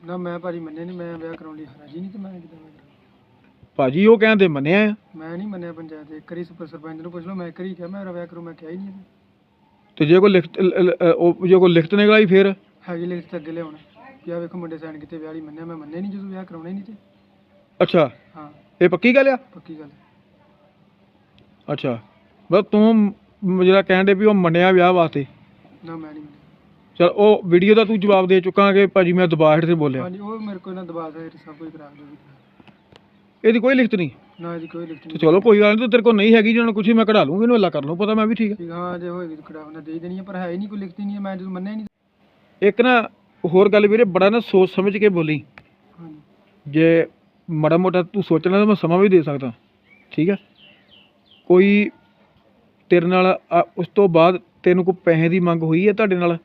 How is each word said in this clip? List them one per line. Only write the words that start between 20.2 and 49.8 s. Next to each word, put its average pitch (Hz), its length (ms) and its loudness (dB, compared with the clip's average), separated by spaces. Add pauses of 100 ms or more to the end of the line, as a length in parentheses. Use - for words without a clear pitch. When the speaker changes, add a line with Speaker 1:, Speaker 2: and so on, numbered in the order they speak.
Speaker 2:
ਅੱਛਾ। 131 260 -6 (540)
ਬਸ 196 120 2
ਤੂੰ 214 500 2 (300)
ਮ-, 185 200 0
ਜਿਹੜਾ 190 180 4
ਕਹਿਣ 190 220 0
ਦੇ 196 100 4
ਵੀ 196 120 0
ਉਹ 214 80 4
ਮੰਨਿਆ 180 380 2
ਵਿਆਹ 180 200 4
ਵਾਸਤੇ। 160 340 0 (580)
Speaker 1:
ਨਾ, 165 120 -16
ਮੈਂ 156 160 -18
ਨਹੀਂ 151 100 -18
ਮੰਨਿਆ। - 160 -20 (600)
Speaker 2:
ਚਲ, 175 160 2
ਉਹ 208 300 4
ਵੀਡੀਓ 180 300 4
ਦਾ 220 100 4
ਤੂੰ 214 160 -2
ਜਵਾਬ 190 280 2
ਦੇ 190 120 4
ਚੁੱਕਾ 196 320 0
ਕਿ 196 140 4
"ਭਾਜੀ, 180 260 2
ਮੈਂ 180 160 2
ਦਬਾਅ 156 280 4
ਹੇਠ 165 80 0
ਤੇ 170 100 2
ਬੋਲਿਆ।" 139 280 -2
Speaker 1:
ਹਾਂਜੀ, 180 160 -12
ਉਹ 214 220 -12
ਮੇਰੇ 202 180 -12
ਕੋਲ 185 160 -14
ਨਾ 185 80 -14
ਦਬਾਅ 165 380 -14
ਹੈ, 165 80 -16
ਸਭ 156 260 -20
ਕੁਝ 160 180 -18
ਖਰਾਬ 147 260 -20
ਜੋ 147 60 -20
ਵੀ 147 120 -20
ਖਰਾਬ। - 520 -20 (760)
Speaker 2:
ਇਹਦੀ 226 140 4
ਕੋਈ 247 160 2
ਲਿਖਤ 247 200 2
ਨਹੀਂ? 170 160 -4 (300)
Speaker 1:
ਨਾ, 170 140 -12
ਇਹਦੀ 165 120 -14
ਕੋਈ 170 200 -14
ਲਿਖਤ 160 160 -18
Speaker 2:
ਤੇ - 60 -20
Speaker 1:
ਨਹੀਂ। 160 100 -12
Speaker 2:
ਚਲੋ 165 220 4
ਕੋਈ 208 200 6
ਗੱਲ 208 80 4
ਨਹੀਂ, 214 100 2
ਤੂੰ, 240 120 -2
ਤੇਰੇ 233 120 2
ਕੋਲ 226 140 4
ਨਹੀਂ 214 180 4
ਹੈਗੀ, 220 140 4
ਜਿਹਨਾਂ 233 160 0
ਨੂੰ 226 100 -2
ਕੁਛ 208 160 0
ਮੈਂ 226 160 4
ਕਢਾ 214 180 4
ਲੂੰਗੀ, 170 180 -2
ਇਹਨੂੰ 240 140 2
ਹੱਲਾ 190 140 2
ਕਰ 143 140 -6
ਲੂੰ, 165 140 -6
ਪਤਾ 208 160 -2
ਮੈਂ 220 120 0
ਵੀ 220 80 0
ਠੀਕ 208 180 -2
ਆ। - 20 -6
Speaker 1:
ਠੀਕ, 170 160 -14
ਹਾਂ, 175 280 -10
ਜੇ 175 100 -10
ਹੋਏਗੀ 175 280 -10
ਤਾਂ 151 80 -20
ਕਢਾ, 156 160 -18
ਉਹਨੇ 156 200 -18
ਦੇ 160 180 -14
ਦੇਣੀ 180 200 -12
ਹੈ, 190 40 -14
ਪਰ 190 140 -14
ਹੈ 180 140 -8
ਹੀ 175 60 -8
ਨਹੀਂ 202 120 -10
ਕੋਈ 202 100 -12
ਲਿਖਤ 190 220 -14
ਹੀ 202 40 -10
ਨਹੀਂ 202 100 -8
ਹੈ, 208 60 -10
ਮੈਂ 196 160 -8
ਜਦੋਂ 185 140 -12
ਮੰਨਿਆ 185 220 -10
ਹੀ 220 40 -10
ਨਹੀਂ। 220 100 -12 (760)
Speaker 2:
ਇੱਕ 202 180 0
ਨਾ 240 280 2 (380)
ਹੋਰ 185 220 4
ਗੱਲ 208 200 4
ਵੀਰੇ, 220 160 4
ਬੜਾ 185 260 2
ਨਾ 226 100 -2
ਸੋਚ 190 300 2
ਸਮਝ 190 260 -2
ਕੇ 208 120 2
ਬੋਲੀ। 160 340 -2 (580)
Speaker 1:
ਹਾਂਜੀ। 160 140 -20 (540)
Speaker 2:
ਜੇ 160 380 2 (440)
ਮਾੜਾ 156 260 0
ਮੋਟਾ 180 260 0
ਤੂੰ 185 200 -6
ਸੋਚਣਾ 170 360 0
ਤਾਂ 214 80 2
ਮੈਂ 214 80 4
ਸਮਾਂ 170 240 0
ਵੀ 202 100 4
ਦੇ 185 140 4
ਸਕਦਾ, 139 300 -6 (580)